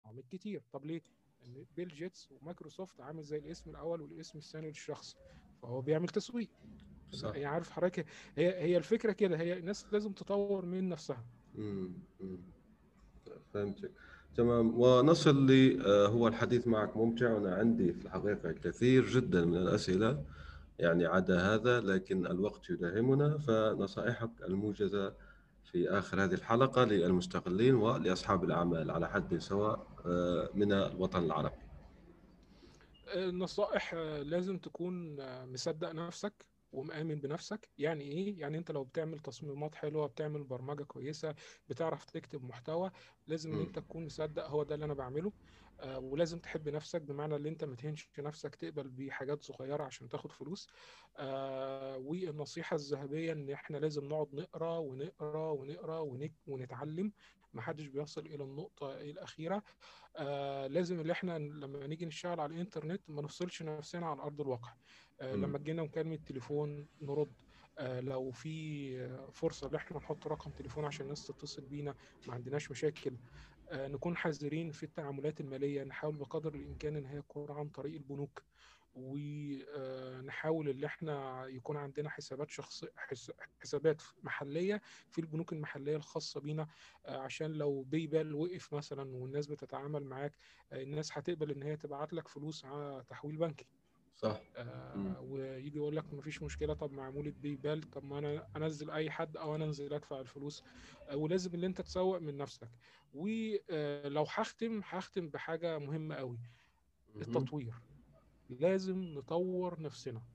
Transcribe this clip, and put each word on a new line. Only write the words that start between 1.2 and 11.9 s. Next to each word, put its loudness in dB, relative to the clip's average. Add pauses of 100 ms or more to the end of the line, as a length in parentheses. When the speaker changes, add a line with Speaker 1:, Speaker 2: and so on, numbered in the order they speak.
Speaker 1:
لأن -16 (100)
بيل -4
جيتس -10
ومايكروسوفت -12
عامل -10
زي -4
الاسم -10
الأول -4
والاسم -14
الثاني -10
للشخص، -10 (460)
فهو -4
بيعمل 4
تسويق. -2 (640)
Speaker 2:
صح. -6
Speaker 1:
يعني -2
عارف 0
حضرتك، 2 (320)
هي، 6
هي 6
الفكرة 4
كده، 4
هي 0
الناس -4
لازم 2
تطور 0
من 0
نفسها. -4 (300)
Speaker 2:
مم. -4 (260)